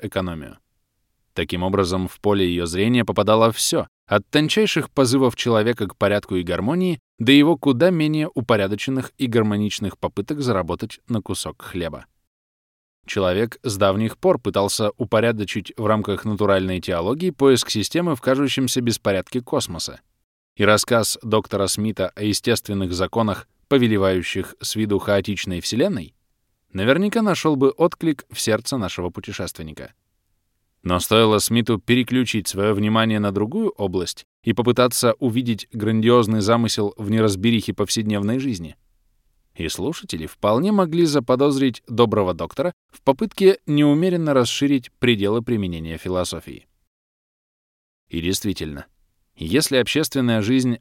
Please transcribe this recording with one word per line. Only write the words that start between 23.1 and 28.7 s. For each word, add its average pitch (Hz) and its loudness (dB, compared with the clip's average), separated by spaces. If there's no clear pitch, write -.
повелевающих 98 0
с - -8
виду 104 0
хаотичной 98 -2
Вселенной, 123 -2
наверняка 165 2
нашел 160 0
бы 135 4
отклик 165 -2
в - -12
сердце 110 -2